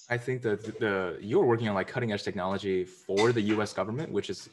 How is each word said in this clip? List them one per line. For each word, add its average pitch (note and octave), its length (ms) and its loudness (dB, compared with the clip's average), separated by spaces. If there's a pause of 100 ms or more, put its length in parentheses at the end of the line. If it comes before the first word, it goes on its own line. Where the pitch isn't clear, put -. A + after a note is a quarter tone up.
(120)
I A#2+ 60 0
think B2+ 240 -4
that G#2+ 380 -2
the, F#2+ 400 0
you're D3+ 240 2
working A#2 240 4
on, G2+ 80 2
like, F#2 100 0
cutting A#2 260 -2
edge G#2 120 -2
technology F#2+ 600 0
for G2+ 460 2
the A#2 120 2
U G#2+ 200 2
S G2+ 100 -4
government, A2 380 -4
which G2 180 -2
is - 240 -8